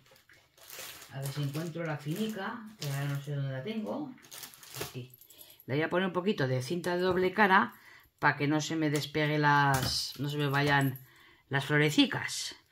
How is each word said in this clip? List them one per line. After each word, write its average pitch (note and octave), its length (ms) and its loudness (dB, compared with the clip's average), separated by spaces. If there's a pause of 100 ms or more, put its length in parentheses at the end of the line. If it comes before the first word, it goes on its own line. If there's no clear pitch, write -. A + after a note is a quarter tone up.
(1120)
A C3+ 80 -10
ver C#3 80 -6
si C#3+ 160 -4
encuentro D#3+ 420 -4
la D3 120 -4
finica, G#3 800 -6
que C#3+ 80 -6
ahora C#3 180 -2
no C#3+ 160 -2
sé C#3+ 140 -6
dónde C#3 160 -2
la C3 120 -6
tengo. A3+ 480 -6 (720)
Aquí. B2 300 -12 (560)
Le B2 80 -4
voy D#3 80 0
a E3 80 0
poner F#3 160 2
un F3 60 -4
poquito F3 340 0
de B2+ 160 0
cinta F3 320 -2
de F3+ 80 0
doble F#3 300 2
cara G3 420 4 (420)
para C#3+ 180 4
que D3 120 0
no D3+ 140 2
se D#3+ 140 -4
me D#3 140 0
despegue D3 480 0
las, C#3+ 840 4
no C#3+ 80 -2
se D3 100 -4
me C#3+ 120 2
vayan C#3 500 4 (500)
las C3+ 160 -2
florecicas. - 920 2 (160)